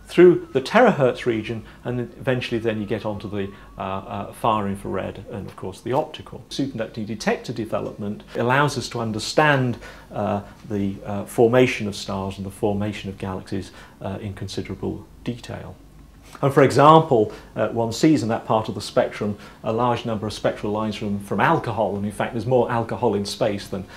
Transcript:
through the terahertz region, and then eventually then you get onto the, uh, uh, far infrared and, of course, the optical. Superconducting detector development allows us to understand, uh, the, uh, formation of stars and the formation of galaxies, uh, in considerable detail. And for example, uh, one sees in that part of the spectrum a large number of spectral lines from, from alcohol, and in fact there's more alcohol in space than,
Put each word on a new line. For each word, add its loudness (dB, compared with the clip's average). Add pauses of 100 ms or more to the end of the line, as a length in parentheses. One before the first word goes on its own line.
through 8
the 2
terahertz 4
region, -2 (200)
and -4
then -6
eventually -2
then -2
you -4
get -4
onto -6
the, -4 (280)
uh, -6
uh, -6
far 0
infrared -6
and, -10
of -16
course, -12
the -4
optical. -6
Superconducting -6
detector -4
development -6 (120)
allows 2
us -4
to -6
understand, 2 (340)
uh, -2 (260)
the, -2 (100)
uh, -6
formation 4
of -6
stars -6
and -8
the -8
formation -2
of -8
galaxies, -8 (320)
uh, -8
in -8
considerable -8 (160)
detail. -10 (680)
And 4
for 8
example, 8 (240)
uh, 0
one -2
sees 4
in -2
that -2
part 2
of -4
the -10
spectrum -2 (240)
a -2
large 0
number -4
of -6
spectral -2
lines -2
from, -4
from -4
alcohol, 0
and -4
in -4
fact -4
there's -4
more 2
alcohol -2
in -2
space -4
than, -8 (100)